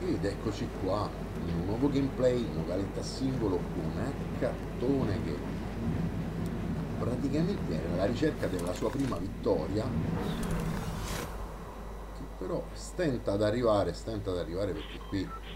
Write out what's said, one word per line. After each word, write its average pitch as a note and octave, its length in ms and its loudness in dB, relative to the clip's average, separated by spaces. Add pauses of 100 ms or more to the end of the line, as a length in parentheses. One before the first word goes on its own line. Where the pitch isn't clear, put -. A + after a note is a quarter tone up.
Ed A2 200 2
eccoci G2+ 440 0 (140)
qua, F#2 260 2 (360)
un E2+ 200 0
nuovo A#2 240 2
gameplay, B2+ 560 4 (100)
modalità F#2 480 0
singolo B2 540 2
con E2 360 -2 (440)
Hecatone A#2+ 880 2
che - 120 -2 (1600)
praticamente C#3+ 840 2
è F2 100 -2
alla F#2 140 2
ricerca - 400 2
della F2 280 0
sua A2 160 0
prima B2+ 260 0
vittoria, G2 680 2 (2250)
che - 60 -8 (160)
però - 260 -2 (100)
stenta B2+ 580 0
ad G2+ 100 4
arrivare, G#2 500 4
stenta G2+ 380 -4
ad F2+ 80 2
arrivare F2 340 0
perché D#2 260 -6 (100)
qui F#2+ 200 0 (280)